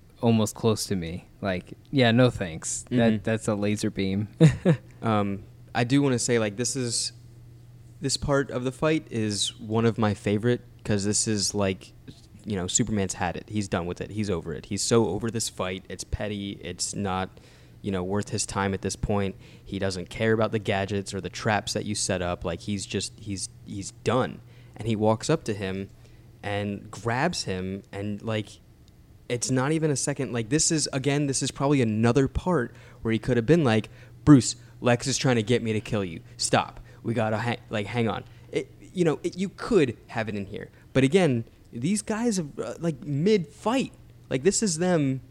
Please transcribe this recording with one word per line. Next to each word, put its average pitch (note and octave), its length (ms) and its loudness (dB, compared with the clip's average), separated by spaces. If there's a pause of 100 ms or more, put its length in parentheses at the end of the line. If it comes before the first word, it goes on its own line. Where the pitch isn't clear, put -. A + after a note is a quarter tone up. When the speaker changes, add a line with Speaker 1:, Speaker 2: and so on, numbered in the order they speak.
(220)
Speaker 1:
almost A2+ 340 2
close A2 320 0
to G#2 80 -2
me. E2+ 320 -6 (120)
Like, F#2 340 -4 (180)
yeah, B2 200 6
no B2 180 6
thanks. - 600 -6
That, A#2 240 4
Speaker 2:
Mm-hmm. G#2+ 100 -4
Speaker 1:
that's A2 240 -2
a A2 80 2
laser G#2 360 0
beam. G2 360 -2 (120)
<laughs> D#3 380 6 (260)
Speaker 2:
Um, G2+ 400 0 (320)
I B2 80 2
do C#3 180 2
wanna C3 160 2
say, A#2+ 220 2
like, G#2 180 -2
this A#2+ 180 -4
is, A#2+ 360 -4 (920)
this C3+ 160 -2
part C#3 320 0
of B2 140 -4
the C3 80 -2
fight D#3 400 0
is G#2+ 480 -2
one A2+ 260 0
of A2+ 140 2
my G#2+ 160 2
favorite A2+ 460 0 (220)
'cause G2+ 220 0
this G#2 220 0
is, G#2 260 0
like, G2 400 -2 (520)
you G#2 100 -4
know, F#2 100 -2
Superman's G#2 480 0
had F2+ 240 -4
it. - 100 -10
He's G#2 200 -4
done F2 180 -2
with F2 160 -6
it. - 80 -10
He's G2+ 220 -4
over E2 220 -4
it. - 120 -12
He's G2 160 -4
so A#2 280 4
over G#2+ 200 -4
this A2 200 -4
fight. F#2+ 380 -6
It's F#2+ 160 -12
petty. G2+ 600 -6
It's - 320 -8
not, F#2+ 440 -4 (440)
you G2+ 80 -4
know, F#2 120 -2
worth G2+ 260 -2
his G#2+ 160 -4
time G2 280 0
at F#2 80 -4
this G2 140 -4
point. G2+ 400 -2 (280)
He G2 140 -8
doesn't F#2 320 -4
care A2+ 240 0
about A2 180 0
the A2+ 80 0
gadgets G2 540 -2
or F#2+ 80 -6
the F2 80 -6
traps - 440 -2
that - 120 -4
you G#2 80 -4
set F#2 300 -2
up. F2 200 -4
Like, F2 180 -4
he's G2+ 260 -6
just, - 320 -4
he's, G2 300 -8 (160)
he's G2 260 -10 (120)
done. - 380 0 (340)
And G#2+ 120 -10
he A2+ 80 0
walks G#2+ 340 2
up D#3+ 140 0
to A2 100 -4
him G2 360 -6 (520)
and G2+ 480 -4
grabs C3 540 -4
him F#2+ 480 -6
and, G2+ 320 -6
like, G#2+ 240 -4 (840)
it's B2 220 -4
not C3 220 2
even D#3 180 0
a C3+ 40 0
second. B2+ 380 -4
Like, A#2 160 -4
this D3+ 220 2
is, D3 200 0
again, C#3+ 360 0
this C3+ 160 -2
is B2+ 80 -2
probably C#3+ 320 2
another A#2 440 4
part D3 460 0 (300)
where A2+ 80 0
he A2+ 80 2
could B2 180 0
have A2+ 80 2
been D#3 200 6
like, A2 240 2 (360)
"Bruce, C#3+ 300 10 (240)
Lex A#2+ 280 2
is B2+ 100 0
trying B2+ 200 4
to A2 60 4
get A2+ 200 2
me A2 100 0
to G#2+ 80 0
kill G2+ 240 -2
you. E2 140 -8 (180)
Stop. - 420 0 (240)
We A#2 120 -2
gotta A2 240 0
ha-, A2+ 160 -2 (140)
like, G#2+ 180 -4
hang A#2 200 0
on." - 160 -4 (300)
It, - 180 -4 (220)
you F3+ 100 2
know, D3+ 200 2
it, E3+ 140 -4
you F#3+ 120 -4
could D3+ 480 2 (100)
have A2 220 -4
it G#2 60 -4
in G2+ 100 -4
here. F#2 240 -12 (240)
But C3 100 4
again, C3+ 400 4 (300)
these E3 300 -2
guys A3 360 -2
are, D#3+ 60 -2 (180)
uh, A2+ 160 -8
like, D#3 240 -4
mid-fight. G3 880 0 (380)
Like, C3 140 -2
this G3 200 2
is E3+ 140 0
them D#3 540 2